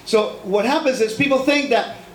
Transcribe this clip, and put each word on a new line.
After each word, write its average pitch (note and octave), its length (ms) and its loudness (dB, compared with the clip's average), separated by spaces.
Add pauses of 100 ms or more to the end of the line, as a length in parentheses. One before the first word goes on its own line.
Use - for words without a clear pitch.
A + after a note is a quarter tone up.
so G#3+ 260 2 (120)
what G3+ 220 0
happens C4+ 360 0
is A3 140 0
people C#4 380 0
think C#4 180 0
that A3 140 2 (300)